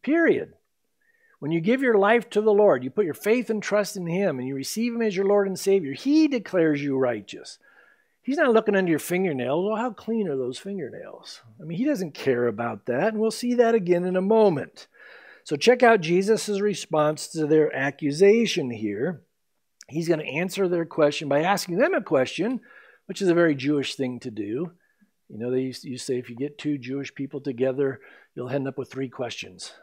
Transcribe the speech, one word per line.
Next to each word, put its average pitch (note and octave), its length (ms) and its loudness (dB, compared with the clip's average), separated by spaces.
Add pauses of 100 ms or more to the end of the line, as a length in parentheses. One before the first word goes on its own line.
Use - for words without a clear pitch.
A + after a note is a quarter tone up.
Period. C#4 520 0 (840)
When C#3+ 100 -4
you E3+ 100 0
give A#3+ 220 2
your A#3 160 4
life G#3+ 320 4
to G#3 100 2
the G#3+ 140 4
Lord, F3+ 300 4
you C3 60 -6
put G#3 140 0
your D3+ 80 -2
faith A3+ 380 0
and G#3+ 120 -2
trust G3+ 340 -2
in F3 100 -6
Him, E3+ 320 0
and B2+ 100 -6
you C#3 60 -6
receive A3 400 -4
Him A#3 80 -2
as G#3 120 0
your G3 120 0
Lord G3+ 200 4
and F#3+ 120 -4
Savior, F#3+ 340 0
He D4+ 340 2
declares E3+ 560 0
you C#3 140 -2
righteous. A#2+ 640 -4 (640)
He's C#4 160 -2
not C4 160 4
looking G#3+ 220 4
under F#3+ 120 2
your D3+ 120 2
fingernails. E3 680 -2
"Well, G#3+ 100 -2
how A#3+ 140 -4
clean A3 380 -4
are C#3 80 -2
those B2+ 220 -4
fingernails?" - 840 -12 (180)
I D#3 40 -16
mean, D#3+ 120 -8
He A#3 80 -2
doesn't F#3+ 300 -2
care A#2+ 320 2
about A2+ 400 -4
that, C#3 220 0
and G#3+ 120 -4
we'll A3 100 2
see A#3+ 240 -4
that A#3 200 4
again F3 300 2
in F#3 120 0
a F#3 60 2
moment. G3+ 640 2 (560)
So D3+ 140 -4
check A#3+ 260 4
out A3+ 180 6
Jesus' G3 600 0
response D#3 680 0
to D#3 180 -2
their D3+ 280 4
accusation D3+ 960 2
here. A2 500 -4 (680)
He's E3 220 -6
gonna D#3 140 0
answer F3+ 440 -4
their E3+ 200 -2
question E3 420 0
by C#3+ 140 2
asking F3+ 340 -2
them D#4 160 2
a D#4 80 0
question, E3 600 -2 (420)
which F#3+ 160 -12
is G3 80 2
a E3+ 60 4
very E3+ 200 4
Jewish C#3 420 -2
thing B2+ 240 -4
to B2+ 100 -10
do. G#2+ 420 -6 (560)
You - 100 -18
know, A#2+ 120 -6
they C3 100 0
used C3 220 -8
to, C#3+ 80 -14
you B2 80 -10
say B2+ 180 -4
if B2 140 -8
you A#2+ 60 -14
get C#3+ 200 -8
two D3 220 -4
Jewish C3 360 -8
people C#3 280 -10
together, C3 580 -2 (340)
you'll B2 140 -10
end C3+ 180 -4
up C#3 120 -8
with C3 120 -10
three C3 200 -8
questions. G2 720 -12